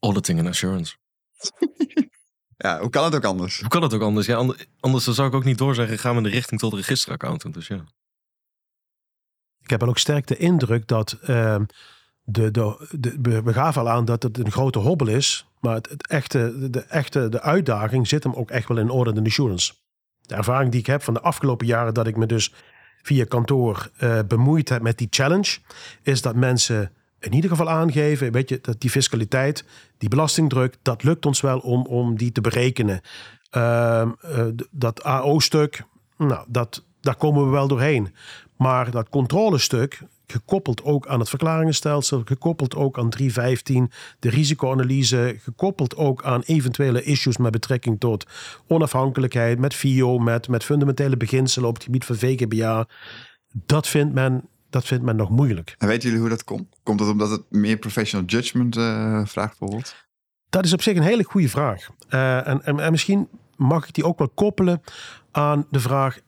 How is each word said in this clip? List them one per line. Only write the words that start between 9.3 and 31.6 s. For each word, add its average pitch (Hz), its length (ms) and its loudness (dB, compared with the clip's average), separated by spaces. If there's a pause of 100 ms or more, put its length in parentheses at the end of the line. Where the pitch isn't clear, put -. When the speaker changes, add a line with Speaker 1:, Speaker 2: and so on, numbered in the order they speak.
Speaker 3:
Ik - 80 -6
heb 117 100 2
wel 120 80 2
ook 123 100 0
sterk 147 280 0
de 127 100 0
indruk 131 520 2
dat, 110 240 0
ehm, 110 520 0 (580)
de, 110 280 0
de, 107 360 -2 (120)
de, 120 240 -4
we, 117 200 0
we 117 100 0
gaven 139 300 0
al 117 60 0
aan 117 160 2
dat 117 180 0
het 117 160 -4
een 107 140 -2
grote 127 260 0
hobbel 135 280 2
is, 117 400 0 (140)
maar 117 140 -2
het, 113 140 -6
het - 180 -14
echte, 127 520 -2
de, 135 120 -6
de 127 100 -4
echte, 135 480 -2
de 117 120 -2
uitdaging 127 680 0
zit 147 140 0
hem 131 120 -2
ook 123 160 -6
echt 117 180 -4
wel 117 100 0
in 110 100 2
audit 120 280 0
en 110 100 2
assurance. 110 480 0 (460)
De - 140 -14
ervaring 123 360 2
die 120 100 2
ik 104 60 -6
heb 139 160 0
van 117 120 -2
de 117 60 -2
afgelopen 135 460 0
jaren 117 280 0
dat 113 120 0
ik 110 100 -2
me 113 100 2
dus 110 280 0 (480)
via 131 220 2
kantoor, 120 720 0
eh, 117 220 0 (100)
bemoeid 131 400 4
heb 120 140 0
met 117 160 0
die 120 120 -2
challenge, 170 480 2 (440)
is 135 200 0
dat 120 120 -2
mensen 120 580 2 (260)
in 98 140 -8
ieder 160 180 2
geval 165 200 0
aangeven, 151 640 2
weet 131 160 0
je, 127 140 -4
dat 113 180 -4
die 123 100 0
fiscaliteit, 131 760 0 (340)
die 110 100 -2
belastingdruk, 131 760 2
dat 117 200 -2
lukt 160 240 2
ons 139 140 0
wel 131 180 0
om, 127 280 0